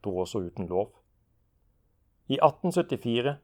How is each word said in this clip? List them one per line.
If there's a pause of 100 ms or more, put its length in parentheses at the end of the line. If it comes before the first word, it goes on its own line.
dro
også
uten
lov. (1400)
I
atten
syttifire